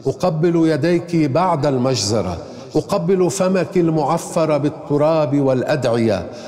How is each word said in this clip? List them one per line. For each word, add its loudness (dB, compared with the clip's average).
أقبل 0
يديك 0
بعد 2
المجزرة، 0
أقبل 0
فمك 0
المعفر 0
بالتراب 0
والأدعية. 0